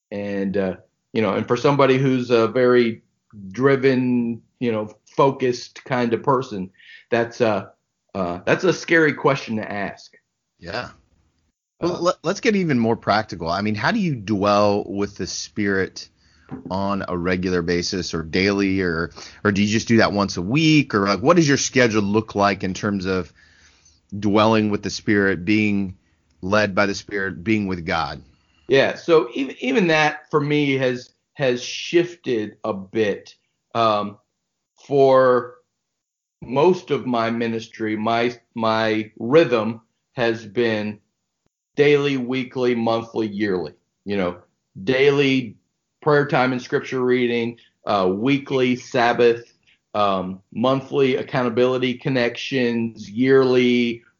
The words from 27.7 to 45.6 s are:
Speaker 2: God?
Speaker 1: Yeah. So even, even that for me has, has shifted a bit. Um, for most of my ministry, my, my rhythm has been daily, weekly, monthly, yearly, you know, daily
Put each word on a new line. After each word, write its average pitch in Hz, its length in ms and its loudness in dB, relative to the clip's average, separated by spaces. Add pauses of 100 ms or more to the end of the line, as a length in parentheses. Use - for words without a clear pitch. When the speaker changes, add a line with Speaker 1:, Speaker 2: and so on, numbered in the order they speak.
Speaker 2:
God? 78 380 -4 (440)
Speaker 1:
Yeah. 120 300 2
So 170 380 2
even, 269 260 -8
even 240 280 0
that 151 420 0
for 156 100 0
me 147 380 0
has, 127 320 -4 (240)
has 127 280 -2
shifted 127 1040 -4
a 107 80 -2
bit. 98 640 -4 (400)
Um, 107 440 0 (680)
for 131 680 4 (840)
most 147 480 0
of 123 160 -4
my 117 240 0
ministry, 113 640 -6
my, 117 420 -2 (160)
my 110 640 -2
rhythm 117 640 2 (300)
has 113 340 -4
been 107 520 -4 (800)
daily, 143 400 4
weekly, 127 580 -2
monthly, 113 540 -2
yearly, 98 460 -4 (300)
you 101 120 -4
know, 90 220 -2 (440)
daily 131 760 2 (440)